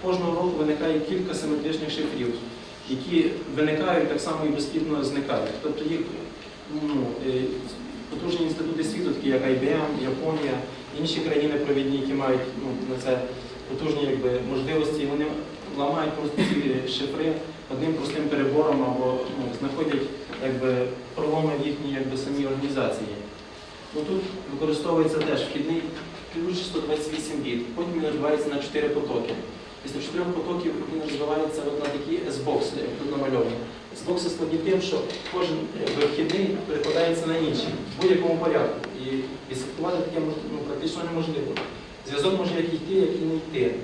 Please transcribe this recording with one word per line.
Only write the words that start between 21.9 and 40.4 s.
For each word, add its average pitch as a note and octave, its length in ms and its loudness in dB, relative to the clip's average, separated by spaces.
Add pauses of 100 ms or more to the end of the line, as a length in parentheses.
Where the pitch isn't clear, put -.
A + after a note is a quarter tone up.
якби, C3 240 -2
самій C#3+ 280 0
організації. C3+ 640 0 (880)
Ну, D3+ 60 0
тут F#3+ 200 0 (320)
використовується D#3 640 2
теж C#3+ 240 2
вхідний D#3 400 0 (520)
ключ F3 240 0
сто E3 220 -2
двадцять D3+ 340 -2
вісім D#3 240 -4
біт, A#2+ 380 -2
потім F3 180 -2
він D#3 120 0
розбивається D3 440 2
на C#3+ 60 -2
чотири C#3+ 340 0
потоки. - 440 0 (500)
Після - 180 -6
чотирьох F3 260 -2
потоків E3+ 460 0 (200)
він D#3 80 -2
розбивається D3+ 680 0
от C#3+ 120 0
на D3 60 -2
такі C#3+ 260 -2
S-бокси, C#3+ 640 0
як - 120 -2 (100)
тут C#3+ 120 -4
намальовано. C3 400 2 (460)
S-бокси F3+ 320 0
складні D#3+ 280 0
тим, F#3 240 4
що D#3 160 0 (360)
кожен, F3 240 2 (300)
якби, D3 180 4
вхідний F3+ 420 2 (200)
перекладається E3 600 2
на D#3+ 100 2
інший - 360 0 (240)
в - 40 -2
будь-якому E3+ 360 6
порядку. D#3 420 2 (260)
І C3 40 -2 (420)
відслідкувати D#3+ 460 -2
таке D#3+ 220 0
мож-, D3+ 320 -2